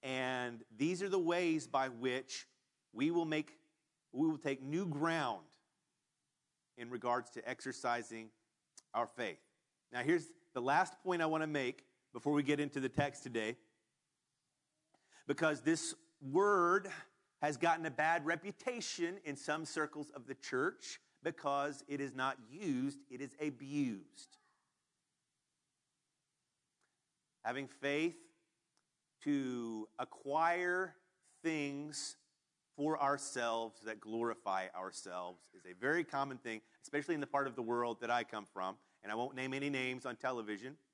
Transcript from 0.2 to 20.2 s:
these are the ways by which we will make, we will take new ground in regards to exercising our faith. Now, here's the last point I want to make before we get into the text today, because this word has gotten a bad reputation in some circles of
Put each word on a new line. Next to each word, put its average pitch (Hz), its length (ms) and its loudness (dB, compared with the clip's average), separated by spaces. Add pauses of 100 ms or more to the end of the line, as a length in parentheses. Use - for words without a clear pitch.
these 170 260 2
are 202 60 0
the 190 100 4
ways 165 500 4
by 135 200 4
which 127 580 -2 (460)
we 143 200 2
will 170 120 4
make, 156 280 -2 (600)
we 156 140 4
will 156 120 2
take 139 240 -2
new 156 240 -2
ground 147 580 0 (1300)
in 120 140 -10
regards 123 400 -2
to 117 180 -10
exercising 120 800 -4 (640)
our 113 140 0
faith. 113 320 -4 (540)
Now, 123 80 -4
here's 156 260 2 (280)
the 127 60 -2
last 143 340 4 (100)
point 180 180 2
I 160 40 4
want 156 180 2
to 156 40 -2
make 139 360 -2 (280)
before 139 200 0
we 147 100 6
get 143 160 4
into 143 220 0
the 131 80 2
text 143 340 0
today, 113 340 -2 (1700)
because 147 320 2
this 160 340 2 (260)
word 185 680 4 (520)
has 147 160 2
gotten 165 300 4
a 156 40 0
bad 156 360 2
reputation 185 1000 -2
in 147 120 -4
some 151 280 -2
circles 147 520 -4
of 123 100 -12